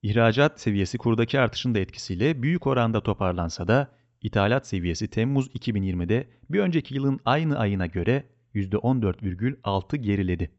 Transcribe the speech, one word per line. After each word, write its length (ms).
İhracat 580
seviyesi 380
kurdaki 420
artışın 340
da 40
etkisiyle 640
büyük 240
oranda 360
toparlansa 680
da, 240
ithalat 440
seviyesi 420
Temmuz 460
iki 200
bin 80
yirmide 460
bir 100
önceki 340
yılın 300
aynı 340
ayına 280
göre 380
yüzde 220
on 260
dört 200
virgül 320
altı 320
geriledi. 640